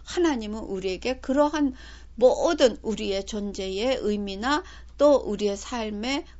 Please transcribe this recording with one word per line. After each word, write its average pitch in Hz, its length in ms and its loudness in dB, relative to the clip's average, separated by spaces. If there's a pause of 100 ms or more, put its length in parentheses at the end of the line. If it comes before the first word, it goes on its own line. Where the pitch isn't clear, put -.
하나님은 233 540 0
우리에게 190 640 -4
그러한 285 540 2 (400)
모든 254 680 4
우리의 202 420 -2
존재의 202 760 -4
의미나 208 640 -2 (340)
또 285 180 8
우리의 208 400 0
삶의 226 680 -4 (160)